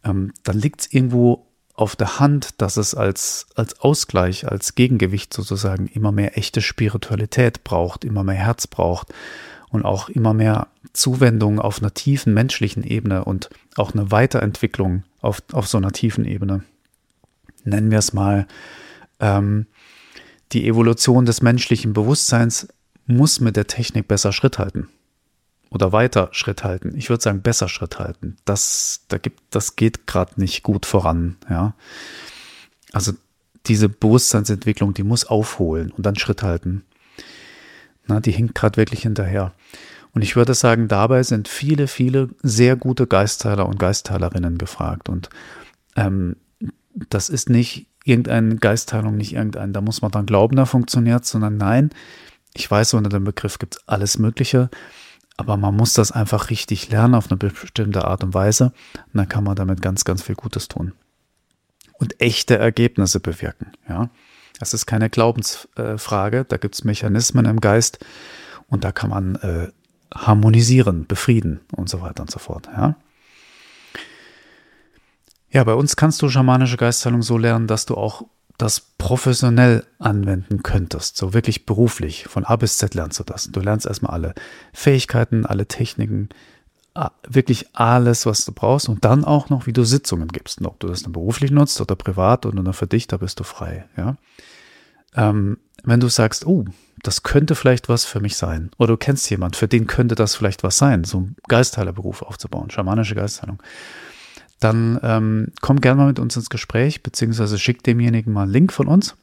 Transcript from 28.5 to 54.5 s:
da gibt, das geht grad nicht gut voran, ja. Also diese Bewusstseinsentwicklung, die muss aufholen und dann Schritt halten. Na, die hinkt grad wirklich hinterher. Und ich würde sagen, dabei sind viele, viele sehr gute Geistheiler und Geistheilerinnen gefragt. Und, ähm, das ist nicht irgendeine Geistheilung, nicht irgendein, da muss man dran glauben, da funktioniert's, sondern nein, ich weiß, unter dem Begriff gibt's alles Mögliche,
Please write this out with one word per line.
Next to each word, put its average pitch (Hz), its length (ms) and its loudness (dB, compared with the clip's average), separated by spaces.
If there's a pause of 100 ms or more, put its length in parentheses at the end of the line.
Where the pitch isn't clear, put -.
da 101 100 -4
gibt, - 320 -8
das - 260 -4
geht - 300 0
grad - 320 -2
nicht 95 240 -2
gut 98 240 -2
voran, 85 520 0 (120)
ja. 90 240 -2 (1160)
Also 95 220 -2 (520)
diese 107 240 4
Bewusstseinsentwicklung, 107 1040 2
die 101 100 -4
muss 117 220 0
aufholen 87 640 -2
und 95 140 -8
dann 101 100 0
Schritt - 280 -4
halten. 92 400 -4 (1200)
Na, 104 140 0
die 110 120 0
hinkt 113 220 0
grad - 240 0
wirklich 110 240 0
hinterher. 98 520 -2 (580)
Und 117 100 0
ich 98 140 -2
würde 120 180 4
sagen, 117 360 2
dabei 113 340 2
sind 107 240 -2
viele, 143 400 0
viele 131 420 0 (140)
sehr 123 320 4
gute 123 320 0
Geistheiler 101 600 0
und 98 120 -4
Geistheilerinnen 87 800 -2
gefragt. 82 500 -6
Und, 90 200 -6 (680)
ähm, 95 400 0 (720)
das - 200 -2
ist 139 200 -6
nicht 120 380 0 (160)
irgendeine 117 540 2
Geistheilung, 110 600 0
nicht 104 160 -6
irgendein, 104 400 -6
da 98 80 -4
muss 107 200 -4
man 104 100 -2
dran 104 140 -2
glauben, 107 300 4
da 131 100 6
funktioniert's, 120 680 0
sondern 107 260 -2
nein, 117 320 2 (640)
ich - 160 -10
weiß, 104 240 2
unter 104 160 2
dem 98 140 0
Begriff - 360 -6
gibt's - 280 -10
alles 101 320 -2
Mögliche, 123 500 0 (680)